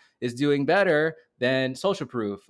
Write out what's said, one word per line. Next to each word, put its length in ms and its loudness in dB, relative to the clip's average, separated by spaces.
is 100 -4
doing 320 0
better 520 2
than 360 0
social 320 -4
proof, 440 -6